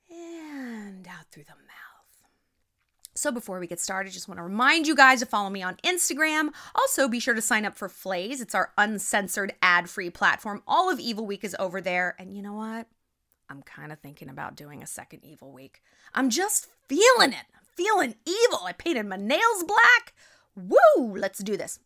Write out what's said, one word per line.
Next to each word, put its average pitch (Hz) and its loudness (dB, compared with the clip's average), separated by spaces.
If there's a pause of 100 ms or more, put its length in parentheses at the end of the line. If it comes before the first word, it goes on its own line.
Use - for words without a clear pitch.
And 277 -14
out 175 -18
through 147 -20
the - -20
mouth. - -20 (1400)
So - -2
before 214 -8
we 175 -10
get 175 -10
started, 190 -6
just 185 -14
wanna 175 -14
remind 262 2
you 311 2
guys 262 8
to 240 -2
follow 202 -2
me 196 -8
on 180 -6
Instagram. 311 0 (220)
Also, 494 2
be 233 -2
sure 240 0
to 220 -2
sign 214 0
up - -6
for 196 -8
Flaze. 190 -8
It's 226 -8
our - 0
uncensored, 202 -2
ad-free 175 2
platform. 202 -2
All 370 2
of 294 -2
Evil 226 -6
Week 202 -8
is 202 -8
over 190 -4
there. 180 -2
And 190 -16
you 202 -12
know 208 -12
what? 220 -10 (600)
I'm 139 -18
kinda 151 -18
thinking 147 -20
about 147 -12
doing 147 -18
a - -16
second - -18
Evil 139 -20
Week. 135 -20 (320)
I'm 262 0
just 359 -2 (200)
feeling 381 6
it. 135 -12
I'm - -20 (100)
feeling 349 0 (100)
evil. 440 2
I 180 -6
painted 240 -2
my 190 -8
nails 349 0
black. 466 4 (420)
Woo! 254 6
Let's 196 -4
do 202 -4
this. - -8